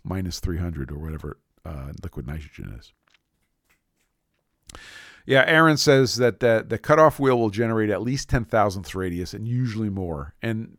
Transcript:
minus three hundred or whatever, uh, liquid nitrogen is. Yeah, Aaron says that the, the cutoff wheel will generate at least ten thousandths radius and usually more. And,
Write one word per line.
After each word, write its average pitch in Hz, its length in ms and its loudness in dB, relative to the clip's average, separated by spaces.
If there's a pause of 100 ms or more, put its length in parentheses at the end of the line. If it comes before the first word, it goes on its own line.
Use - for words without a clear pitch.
minus 92 360 -6
three 85 200 -4
hundred 80 320 -6
or 73 80 -10
whatever, 76 400 -10 (260)
uh, 71 260 -12 (100)
liquid - 240 -12
nitrogen 71 540 -12
is. - 140 -20 (2250)
Yeah, 131 220 4
Aaron 160 300 6
says 135 400 4
that 120 220 2
the, 113 280 4
the 110 100 -4
cutoff 156 420 4
wheel 131 200 4
will 113 100 0
generate 110 400 0
at 95 120 -2
least 131 280 -6
ten 123 160 0
thousandths 101 500 0
radius 90 380 -4
and 104 140 -8
usually 117 420 -2
more. 85 520 -6
And, 113 380 -6